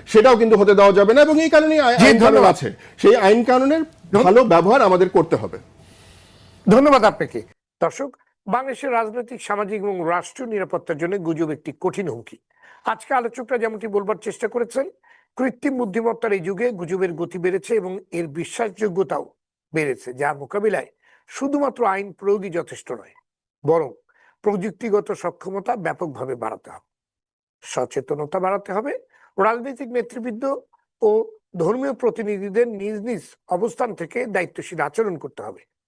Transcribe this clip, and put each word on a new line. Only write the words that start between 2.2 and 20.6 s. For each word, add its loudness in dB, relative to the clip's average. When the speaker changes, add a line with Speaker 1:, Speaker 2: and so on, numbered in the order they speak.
Speaker 2:
ধন্যবাদ। 6
Speaker 1:
আছে, -6
সেই 8
আইন 4
কানুনের 2
Speaker 2:
ধন-, 4
Speaker 1:
ভালো 8
ব্যবহার 6
আমাদের 4
করতে 2
হবে। -6
Speaker 2:
ধন্যবাদ 6
আপনাকে। -2
দর্শক, -6
বাংলাদেশের -6
রাজনৈতিক, -6
সামাজিক -6
এবং -6
রাষ্ট্রীয় -6
নিরাপত্তার -6
জন্য -4
গুজব -4
একটি -12
কঠিন -6
হুমকি। -14
আজকে -6
আলোচকরা -4
যেমনটি -8
বলবার -4
চেষ্টা -8
করেছেন, -6
কৃত্রিম -4
বুদ্ধিমত্তার -4
এই -2
যুগে -4
গুজবের -6
গতি -8
বেড়েছে -4
এবং -4
এর -8
বিশ্বাসযোগ্যতাও -6
বেড়েছে, -6
যার -6
মোকাবিলায় -6